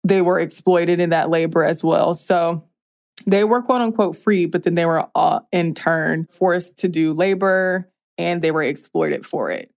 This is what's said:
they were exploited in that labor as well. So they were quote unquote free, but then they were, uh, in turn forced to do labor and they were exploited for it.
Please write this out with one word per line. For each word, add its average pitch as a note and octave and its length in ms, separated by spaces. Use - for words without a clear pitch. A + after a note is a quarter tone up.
they F#3+ 180
were F3+ 200
exploited F3 580
in E3+ 120
that D#3+ 200
labor E3 320
as D#3 220
well. - 300
So E3+ 500
they G3+ 200
were A#3+ 180
quote B3 200
unquote A3 340
free, F#3 300
but E3+ 180
then E3+ 100
they E3+ 100
were, E3 300
uh, E3 260
in E3+ 220
turn D#3+ 540
forced F3+ 500
to F#3+ 100
do D#3+ 240
labor F#3 760
and E3+ 240
they D#3+ 80
were D#3 140
exploited D3+ 600
for G#2 280
it. - 240